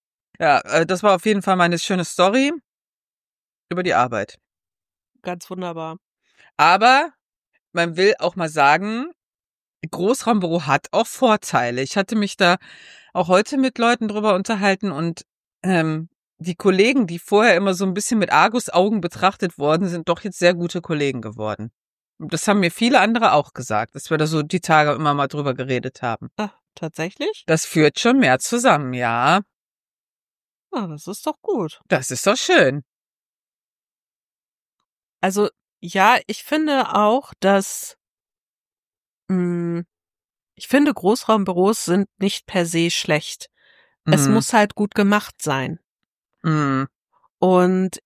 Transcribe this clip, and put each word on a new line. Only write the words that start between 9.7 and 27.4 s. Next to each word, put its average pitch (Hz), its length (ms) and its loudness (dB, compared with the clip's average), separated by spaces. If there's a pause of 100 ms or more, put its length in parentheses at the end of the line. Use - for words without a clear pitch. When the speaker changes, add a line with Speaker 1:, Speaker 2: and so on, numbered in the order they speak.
Speaker 1:
Großraumbüro 180 760 0
hat 143 260 0
auch 220 140 2
Vorteile. 131 760 0
Ich - 140 -6
hatte 202 200 -2
mich 202 200 -2
da 180 200 4 (560)
auch 180 160 -2
heute 208 300 2
mit 262 200 0
Leuten 233 300 0
drüber 208 260 0
unterhalten 196 580 -2
und, 165 340 -6 (360)
ähm, 160 460 0 (300)
die 170 180 -8
Kollegen, 208 500 2
die 170 120 -8
vorher 214 380 2
immer 190 180 0
so 185 120 -4
ein 185 80 -2
bisschen 214 240 -2
mit - 140 0
Argusaugen 196 680 2
betrachtet 180 580 -4
worden 160 300 0
sind, 170 200 -8
doch 170 140 -2
jetzt 190 160 -10
sehr 180 160 4
gute 175 260 -6
Kollegen 143 420 -4
geworden. 107 480 -8 (480)
Und 160 140 -10
das 160 160 -4
haben 202 120 2
mir 170 100 0
viele 247 300 2
andere 226 320 2
auch 190 200 0
gesagt, 110 420 -6
dass - 160 -12
wir 160 80 0
da 151 80 0
so 156 160 -2
die 165 180 -4
Tage 151 320 2
immer 147 220 0
mal 139 140 -2
drüber 143 260 -4
geredet 127 480 -6
haben. 120 340 -6
Speaker 2:
Ach, 208 160 -8 (220)
tatsächlich? 180 720 -8